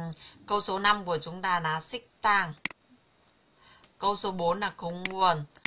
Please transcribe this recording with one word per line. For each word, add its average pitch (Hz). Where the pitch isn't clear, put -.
Câu 208
số 190
năm 208
của 170
chúng 170
ta 185
là 160
Xích -
Tang. 196
Câu 202
số 202
bốn 180
là 208
Công 175
Nguồn. 185